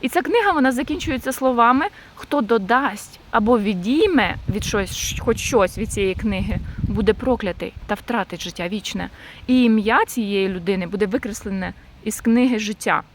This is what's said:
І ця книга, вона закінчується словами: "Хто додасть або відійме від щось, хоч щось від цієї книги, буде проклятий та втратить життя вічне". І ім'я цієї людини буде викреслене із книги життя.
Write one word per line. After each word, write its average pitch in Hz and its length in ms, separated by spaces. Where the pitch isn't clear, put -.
І 247 80
ця 349 120
книга, 403 300
вона 269 200
закінчується 262 600
словами: 254 540
"Хто - 260
додасть 220 760
або 226 280
відійме 214 760
від 196 140
щось, - 560
хоч 226 200
щось 202 380
від - 140
цієї 190 240
книги, 202 440
буде 202 360
проклятий - 600
та 208 80
втратить 196 480
життя 175 240
вічне". 190 420
І 254 160
ім'я 226 420
цієї 202 440
людини 185 380
буде 196 180
викреслене 190 680
із - 180
книги 240 380
життя. 208 440